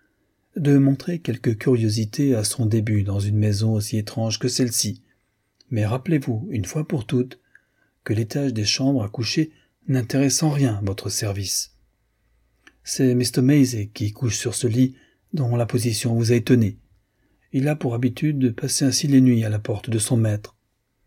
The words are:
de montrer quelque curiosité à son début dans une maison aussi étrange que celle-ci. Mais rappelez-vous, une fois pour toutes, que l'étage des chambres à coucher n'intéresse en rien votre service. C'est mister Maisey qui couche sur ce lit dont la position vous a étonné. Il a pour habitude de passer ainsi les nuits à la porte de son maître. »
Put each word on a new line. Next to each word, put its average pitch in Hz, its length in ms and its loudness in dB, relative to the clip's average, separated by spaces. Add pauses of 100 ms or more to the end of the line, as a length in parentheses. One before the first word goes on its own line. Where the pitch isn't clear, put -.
(580)
de 143 200 4
montrer 139 420 2
quelque 120 320 -2
curiosité 113 840 0
à 107 80 -2
son 110 220 -2
début 107 380 2
dans 98 180 -2
une 104 160 0
maison 107 380 2
aussi 104 220 -2
étrange 110 420 -4
que 127 100 -2
celle-ci. 113 540 -2 (680)
Mais 107 140 0
rappelez-vous, 131 680 -2
une 104 140 -2
fois 156 200 -6
pour 135 200 -4
toutes, 123 340 -2 (640)
que 117 100 -2
l'étage 117 400 -2
des 107 120 -2
chambres 131 380 0
à 104 60 -6
coucher 156 420 -2 (360)
n'intéresse 131 560 0
en 156 60 4
rien 135 340 0
votre 98 260 -4
service. 98 640 -6 (1080)
C'est 131 300 0
mister 123 280 0
Maisey 123 520 4
qui 107 180 -4
couche 110 260 -4
sur - 180 -4
ce - 120 -2
lit 127 280 2 (360)
dont 123 240 0
la 117 120 0
position 117 460 -2
vous 117 200 2
a - 20 4
étonné. 113 420 2 (760)
Il 139 160 0
a 151 80 -2
pour 131 160 -2
habitude 131 460 -2
de 127 100 2
passer 131 340 -4
ainsi 135 240 0
les 139 140 6
nuits 120 240 4
à 107 40 -2
la 107 100 -2
porte 104 300 -6
de 113 100 0
son 117 180 0
maître. » 107 400 -2 (500)